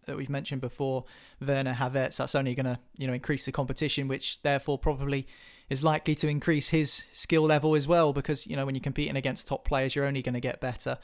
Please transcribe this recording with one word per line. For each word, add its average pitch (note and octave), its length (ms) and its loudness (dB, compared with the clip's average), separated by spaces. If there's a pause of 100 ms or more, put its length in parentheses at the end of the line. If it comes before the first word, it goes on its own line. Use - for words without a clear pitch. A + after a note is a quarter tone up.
that C#3 100 -8
we've C3+ 140 -6
mentioned C#3 320 -6
before, C3 420 -2 (420)
Werner, C3+ 280 0
Havertz, C3 440 0
that's C3 180 -2
only C3+ 200 0
gonna, B2+ 240 -2 (180)
you C3+ 100 -4
know, B2+ 60 -2
increase C3+ 320 -2
the C#3 60 -4
competition, C#3 560 -2
which - 340 -4
therefore C#3+ 360 0
probably C#3 500 0 (420)
is C3+ 120 -2
likely D#3 320 4
to D#3 140 0
increase D3 420 2
his D#3 440 0
skill - 300 2
level D#3 300 6
as C#3+ 140 4
well, E3 240 6
because, C#3+ 340 -2
you - 100 -6
know, C3+ 100 -2
when C3+ 100 -2
you're C3 80 -4
competing D3 320 -2
against C3+ 320 -4
top - 180 -4
players, C3+ 300 2
you're C#3 100 2
only C#3 160 0
gonna B2 200 -2
get B2+ 180 -4
better. B2+ 440 -4